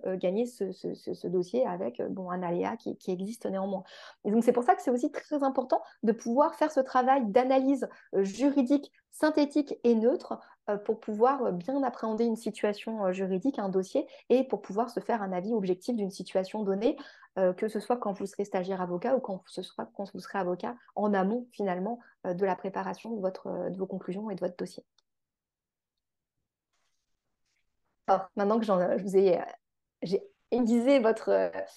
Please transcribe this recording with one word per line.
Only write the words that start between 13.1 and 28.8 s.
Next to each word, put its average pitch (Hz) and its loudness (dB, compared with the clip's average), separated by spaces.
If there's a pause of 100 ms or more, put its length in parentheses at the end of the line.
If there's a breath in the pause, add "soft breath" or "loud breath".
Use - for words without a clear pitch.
juridique, 190 -2
un 202 -2
dossier, 190 0 (220 loud breath)
et 254 6
pour 233 -4
pouvoir 226 -4
se - -6
faire 226 -2
un 190 -4
avis 185 -2
objectif 190 -2
d'une 202 -2
situation 190 -4
donnée, 202 0 (400 loud breath)
euh, 185 4
que 214 -2
ce 214 -4
soit 240 -2
quand 214 -4
vous 196 -8
serez 196 -6
stagiaire 190 -4
avocat 180 -2
ou 247 2
quand 202 -8
ce - -12
sera, 220 -12
quand 196 -10
vous 190 -12
serez 196 -8
avocat 185 -4 (200 soft breath)
en 208 0
amont, 208 0
finalement, 202 -4 (260 loud breath)
euh, 185 -2
de 185 -2
la 180 2
préparation 190 -8
de 220 -6
votre, 185 -6
euh, 180 -6
de 180 -8
vos 190 -4
conclusions 190 -8
et 190 -8
de 175 -10
votre 180 -6
dossier. - -10 (3250)
Alors, - 4
maintenant 208 2
que 226 0
j'en, 185 2